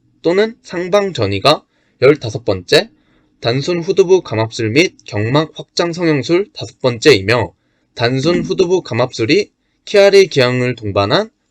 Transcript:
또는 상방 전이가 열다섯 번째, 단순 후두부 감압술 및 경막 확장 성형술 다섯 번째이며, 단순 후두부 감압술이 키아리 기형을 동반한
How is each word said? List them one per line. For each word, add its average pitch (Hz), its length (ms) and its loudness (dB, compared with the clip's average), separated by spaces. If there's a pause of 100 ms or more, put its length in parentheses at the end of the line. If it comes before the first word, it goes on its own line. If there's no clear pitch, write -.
(220)
또는 202 420 0
상방 185 500 -2
전이가 101 500 0 (380)
열다섯 127 440 2
번째, 127 440 -2 (520)
단순 139 380 -4
후두부 180 420 0
감압술 113 500 -4
및 147 340 0
경막 120 480 -2
확장 170 400 -6
성형술 165 580 -2
다섯 - 300 -16
번째이며, 117 720 0 (400)
단순 135 480 -2
후두부 175 400 0
감압술이 123 680 -2 (340)
키아리 196 420 6
기형을 123 480 0
동반한 110 540 -2 (220)